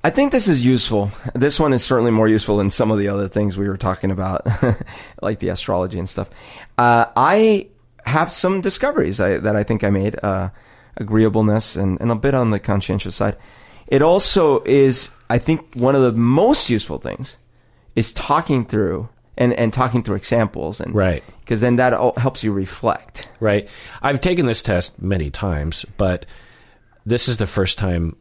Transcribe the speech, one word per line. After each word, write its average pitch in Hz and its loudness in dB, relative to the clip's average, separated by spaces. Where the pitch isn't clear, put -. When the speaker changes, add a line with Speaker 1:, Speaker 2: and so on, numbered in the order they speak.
Speaker 1:
I 165 2
think 269 2
this 226 2
is 135 2
useful. 113 2
This 135 0
one 151 4
is 123 2
certainly 120 2
more 110 4
useful 107 2
than 101 0
some 110 0
of 110 2
the 101 0
other 101 -4
things 101 -2
we 101 -4
were 95 -4
talking 92 -4
about, 95 -4
<laughs> - -18
like 107 -4
the 92 -4
astrology 92 -4
and 90 -6
stuff. 95 -8
Uh, 120 4
I 202 4
have 156 0
some 190 0
discoveries 180 -2
I, 95 2
that 104 0
I 104 0
think 110 -2
I 101 2
made, 101 0
uh, 95 -2
agreeableness 107 2
and, 95 -2
and 117 -2
a 117 0
bit 135 0
on 123 2
the 104 0
conscientious 95 -4
side. 104 -2
It 139 2
also 165 4
is, 135 2
I 120 2
think, 156 -2
one 127 2
of 139 4
the 123 4
most 127 2
useful 104 -2
things - -12
is - -2
talking 147 0
through 104 -4
and, 123 2
and 113 0
talking 123 0
through 104 -4
examples. 101 -2
And - -8
Speaker 2:
Right. 92 0
Speaker 1:
'cause 113 -2
then 120 2
that 127 2
all 120 0
helps 127 -2
you 107 -2
reflect. - -6
Speaker 2:
Right. 104 0
I've 139 0
taken 175 2
this 117 -2
test - -2
many 90 -2
times, 80 -6
but 92 -2
this 117 0
is 120 -2
the 107 0
first 92 -2
time 85 -2